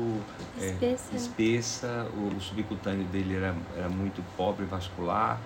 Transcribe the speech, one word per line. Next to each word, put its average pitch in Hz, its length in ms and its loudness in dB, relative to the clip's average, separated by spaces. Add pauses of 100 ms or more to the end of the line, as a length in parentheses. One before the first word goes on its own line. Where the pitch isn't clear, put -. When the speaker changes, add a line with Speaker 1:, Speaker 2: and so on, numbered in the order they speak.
(580)
Speaker 1:
é, 95 120 0
Speaker 2:
Espessa, 247 420 0
né? - 60 0
Speaker 1:
espessa, 120 960 2
o, 101 220 0
o 98 40 -4
subcutâneo 98 640 0
dele 95 300 0
era, 92 180 2 (220)
era 90 140 0
muito 95 320 0 (160)
pobre 98 260 2
vascular 92 800 0